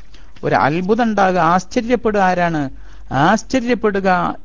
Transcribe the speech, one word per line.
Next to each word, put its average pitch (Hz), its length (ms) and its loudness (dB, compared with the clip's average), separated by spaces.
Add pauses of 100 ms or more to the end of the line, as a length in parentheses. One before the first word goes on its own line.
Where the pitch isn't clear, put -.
(440)
ഒരു 143 120 0
അത്ഭുതം 180 480 2
ഉണ്ടാകുക, 196 360 2
ആശ്ചര്യപ്പെടുക 208 800 0
ആരാണ്? 175 500 0 (420)
ആശ്ചര്യപ്പെടുക 196 1300 0